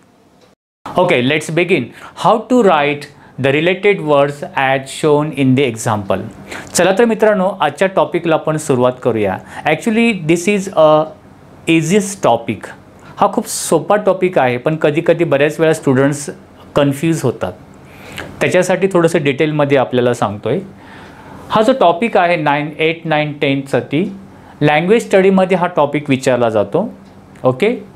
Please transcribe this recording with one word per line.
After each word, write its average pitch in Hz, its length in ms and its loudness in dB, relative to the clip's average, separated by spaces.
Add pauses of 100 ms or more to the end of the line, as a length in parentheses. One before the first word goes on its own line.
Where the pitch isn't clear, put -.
(960)
Okay, 175 240 2
let's 151 280 -2
begin. 170 440 0 (220)
How 214 240 2
to 247 240 0
write 147 480 0 (260)
the 135 160 0
related 185 480 0
words 143 420 0 (120)
as 135 360 -2
shown 151 400 0
in 135 240 2
the 139 80 2
example? 104 600 -4 (500)
चला 180 240 2
तर 240 80 4
मित्रांनो, 208 420 0 (140)
आजच्या 151 340 0
टॉपिकला 160 400 0
आपण 156 220 -2
सुरुवात 123 360 0 (100)
करूया. 107 340 -2 (340)
Actually, 226 400 0 (160)
this 170 280 2
is 196 200 -2
a 156 300 4 (720)
easiest 190 500 0
topic. 117 420 -2 (500)
हा - 160 2
खूप 220 140 -4
सोपा 165 480 -2 (100)
topic 185 340 0
आहे, 123 180 0
पण 156 240 -2
कधीकधी 165 420 2
बऱ्याच 147 360 0
वेळा 160 140 6
students 143 560 0 (460)
confuse 147 480 0
होतात. 107 300 -4 (880)
त्याच्यासाठी 180 520 0
थोडंसं 165 300 2
डिटेलमध्ये 147 540 0
आपल्याला 123 360 2
सांगतोय. 110 460 -4 (920)
हा 220 120 0
जो 247 180 2
topic 180 380 2
आहे 175 180 2
नाइन, 147 420 -2
एट, 160 300 -2
नाइन, 151 340 -2
टेनसाठी, 139 640 -2 (580)
लँग्वेज 170 440 2
स्टडीमध्ये 190 520 4
हा 175 180 0
topic 147 340 -2
विचारला 127 400 0
जातो. 107 400 -2 (540)
ओके, 185 320 0 (200)